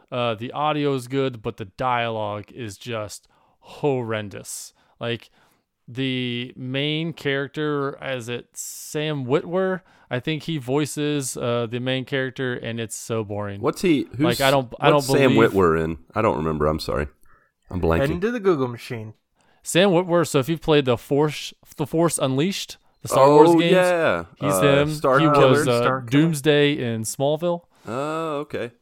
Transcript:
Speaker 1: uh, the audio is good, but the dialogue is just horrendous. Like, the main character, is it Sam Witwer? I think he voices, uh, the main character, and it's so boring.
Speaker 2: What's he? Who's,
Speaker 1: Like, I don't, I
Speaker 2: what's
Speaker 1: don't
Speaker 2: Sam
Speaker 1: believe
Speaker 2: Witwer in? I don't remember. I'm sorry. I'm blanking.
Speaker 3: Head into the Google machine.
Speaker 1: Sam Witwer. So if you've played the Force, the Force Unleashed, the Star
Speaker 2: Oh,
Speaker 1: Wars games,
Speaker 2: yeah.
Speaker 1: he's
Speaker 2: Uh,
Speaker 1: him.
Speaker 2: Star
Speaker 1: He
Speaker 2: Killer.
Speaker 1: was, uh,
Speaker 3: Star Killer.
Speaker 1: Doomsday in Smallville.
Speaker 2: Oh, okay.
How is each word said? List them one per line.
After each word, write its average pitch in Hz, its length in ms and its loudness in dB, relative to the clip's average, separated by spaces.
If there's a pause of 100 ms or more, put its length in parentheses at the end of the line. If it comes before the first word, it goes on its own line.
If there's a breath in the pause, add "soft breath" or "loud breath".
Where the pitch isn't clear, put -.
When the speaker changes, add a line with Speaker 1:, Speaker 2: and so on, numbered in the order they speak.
(120)
Speaker 1:
uh, 120 220 -2
the 117 200 -8
audio 143 420 0
is 123 120 -6
good, 131 360 -4
but 117 140 -8
the 113 80 -12
dialogue 113 880 -4
is 107 280 -12
just 110 480 -12 (320)
horrendous. 113 1120 -6 (260)
Like, 117 300 -6 (580)
the 127 680 -4
main 147 580 -4
character, 143 920 -4
is 127 240 -8
it 120 260 -8
Sam 151 720 -8
Witwer? 180 540 -2 (280 soft breath)
I 127 100 -4
think 151 220 -4
he 165 160 -4
voices, 143 800 -2
uh, 120 320 -2
the 120 100 -6
main 131 260 -4
character, 131 500 -4
and 117 240 -8
it's 113 160 -8
so 113 280 -4
boring. 101 380 -8
Speaker 2:
What's 131 220 -2
he? 156 240 2 (100)
Who's, - 20 -2
Speaker 1:
Like, 123 220 0
I 135 80 4
don't, 135 300 2
I 143 100 4
Speaker 2:
what's 147 160 4
Speaker 1:
don't 139 100 2
Speaker 2:
Sam 139 200 6
Speaker 1:
believe 113 160 6
Speaker 2:
Witwer 85 320 4
in? 80 160 -4 (160)
I 110 80 0
don't 95 140 2
remember. 78 280 -2
I'm 78 140 0
sorry. 71 260 -4 (640)
I'm 90 120 -6
blanking. 82 180 2
Speaker 3:
Head 139 100 2
into 175 220 -2
the 240 80 -6
Google 170 280 2
machine. 113 460 -12 (480)
Speaker 1:
Sam 190 300 2
Witwer. 170 360 2
So 147 120 0
if 123 100 0
you've 165 140 -2
played 147 220 4
the 123 120 2
Force, 147 560 -2 (240)
the 156 80 -4
Force 165 320 0
Unleashed, 143 600 -2 (240)
the - 80 -10
Star 135 160 6
Speaker 2:
Oh, 147 100 8
Speaker 1:
Wars 160 260 8
games, 170 120 4
Speaker 2:
yeah. 165 520 2 (140)
Speaker 1:
he's 98 160 0
Speaker 2:
Uh, 95 60 2
Speaker 1:
him. 143 300 4
Speaker 2:
Star 147 280 2
Speaker 1:
He 160 80 4
Speaker 2:
Killer. 143 240 6
Speaker 1:
was, 143 160 4
uh, 120 140 4
Speaker 3:
Star 131 200 0
Killer. 120 80 -12
Speaker 1:
Doomsday 147 720 4
in 117 240 -4
Smallville. 156 580 -2 (260)
Speaker 2:
Oh, 151 500 -6
okay. 120 340 -8 (100)